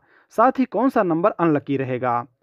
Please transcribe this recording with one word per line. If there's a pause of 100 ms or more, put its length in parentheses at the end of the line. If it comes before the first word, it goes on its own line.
(340)
साथ
ही
कौन
सा
नंबर
अनलकी
रहेगा। (180)